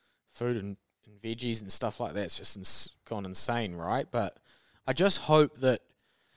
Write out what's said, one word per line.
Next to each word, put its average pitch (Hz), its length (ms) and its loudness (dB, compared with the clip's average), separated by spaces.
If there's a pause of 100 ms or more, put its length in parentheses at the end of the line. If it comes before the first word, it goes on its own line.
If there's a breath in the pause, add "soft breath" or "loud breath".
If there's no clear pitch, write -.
(280)
food 123 300 -4
and, 98 200 -8 (280)
and 101 160 -20
veggies 113 400 -4
and 95 100 -8
stuff - 280 -2
like 101 140 -4
that's 98 240 -4
just - 200 -4
ins-, - 480 -2
gone 104 200 -4
insane, 98 500 -2
right? 92 360 -2
But 107 260 -2 (500 soft breath)
I 135 60 0
just 180 260 4
hope 151 400 6
that, 127 220 2 (560)